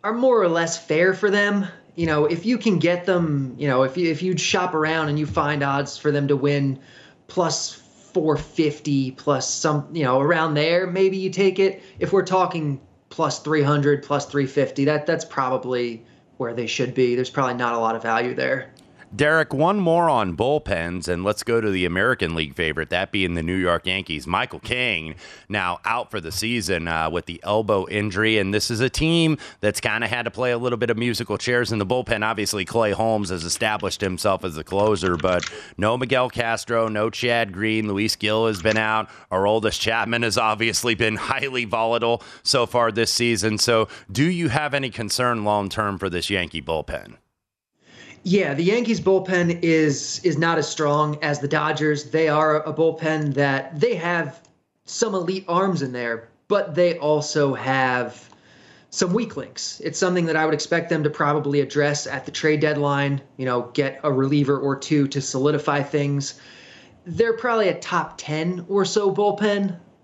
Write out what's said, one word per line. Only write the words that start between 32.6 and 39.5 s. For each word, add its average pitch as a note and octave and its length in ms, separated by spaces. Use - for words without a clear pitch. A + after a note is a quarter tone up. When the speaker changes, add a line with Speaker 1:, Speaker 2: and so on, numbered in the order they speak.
Speaker 2:
Clay G#2+ 300
Holmes G#2+ 380
has F2 120
established G#2 560
himself F#2+ 460
as E2+ 100
the D#2 80
closer, F#2+ 540
but F2+ 260
no A2 200
Miguel B2+ 320
Castro, A2+ 580
no G#2+ 220
Chad A#2 420
Green, G#2+ 380
Luis G#2 260
Gil A2 320
has G2+ 140
been G#2+ 160
out, A2 320
Aroldis G#2 480